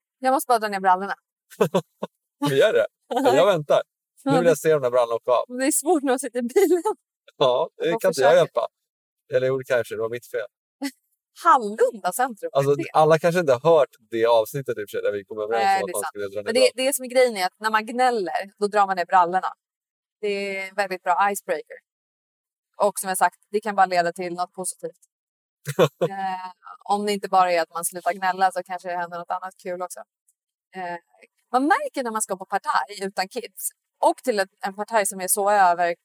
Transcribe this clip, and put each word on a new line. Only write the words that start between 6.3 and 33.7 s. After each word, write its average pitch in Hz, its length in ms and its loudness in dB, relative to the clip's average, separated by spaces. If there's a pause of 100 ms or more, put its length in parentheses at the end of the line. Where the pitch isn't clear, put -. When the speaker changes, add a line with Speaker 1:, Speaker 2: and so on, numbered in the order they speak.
Speaker 1:
i 247 40 -4
bilen. 339 400 2 (540)
Speaker 2:
Ja, 135 400 2
det 156 140 -2
Speaker 1:
Man 220 80 -2
Speaker 2:
kan 196 100 0
inte - 0 -
Speaker 1:
försöker. 139 200 2
Speaker 2:
jag 165 80 6
hjälpa. 139 320 2 (680)
Eller 127 120 0
jo, 131 120 0
det 131 60 -10
kanske, 117 300 -2
det 104 60 -6
var 113 80 -2
mitt 120 180 -10
fel. 113 200 -8 (340)
Speaker 1:
<laughs> 277 100 -8 (540)
Hallunda 240 680 0
centrum, 233 400 -4
Speaker 2:
Alltså, 139 220 2
Speaker 1:
det 151 80 -4
är - 20 -6
fel. - 80 -14
Speaker 2:
alla 156 260 4
kanske 175 220 0
inte 147 120 2
har 120 80 0 (180)
hört 135 100 4 (220)
det 113 160 0
avsnittet 117 520 0
i - 60 -6
och 98 60 -18
för - 60 -8
sig, 98 60 -6
där 104 100 -2
vi 101 120 -6
kom 107 160 -14
överens 113 240 -2
Speaker 1:
Nej, 196 180 2
Speaker 2:
om - 20 -4
att - 20 -6
Speaker 1:
det 185 40 -8
är 175 40 -8
Speaker 2:
man 202 80 -4
Speaker 1:
sant. 175 100 -6
Speaker 2:
skulle 101 160 -8
dra 98 120 -12
ner 104 40 -8
Speaker 1:
Men 226 100 -4
det, 254 60 2
Speaker 2:
brallorna. 254 120 4 (160)
Speaker 1:
det 285 80 -2
som 254 80 -6
är 254 40 -12
grejen 247 280 2
är 185 100 -2
att - 140 -8
när 220 100 -2
man 220 160 0
gnäller, 226 720 -2
då 202 80 -2
drar 202 200 2
man 190 100 -2
ner 175 100 -2
brallorna. 180 460 2 (720)
Det 208 60 -4
är 196 400 -6
en 190 60 -20
väldigt 190 280 -4
bra 185 300 2
icebreaker. 175 440 -6 (1000)
Och 202 220 0
som 196 100 -8
jag 185 100 -2
sagt, 180 200 0 (120)
det 208 100 0
kan 214 140 -6
bara 190 120 4
leda 175 260 0
till 180 220 -8
något 180 180 -6
positivt. - 560 -12 (680)
Speaker 2:
<laughs> 165 220 4
Speaker 1:
Eh, 185 500 -6 (340)
om 202 220 -2
det 208 60 -2
inte 196 160 -6
bara 185 240 4
är 170 100 2
att - 120 -8
man 170 100 -6
slutar 175 280 -4
gnälla 185 400 0
så 180 100 -6
kanske 185 260 -10
det 175 80 -6
händer 175 220 -8
något 175 120 -10
annat 185 320 -10
kul 180 200 -8
också. 180 180 -12 (720)
Eh, 175 220 -10 (560)
man 254 140 2
märker 466 360 -2
när 240 80 -6
man 220 120 -4
ska 196 140 -6
på 190 100 -14
partaj 196 560 -4
utan 190 260 -6
kids - 420 -10 (280)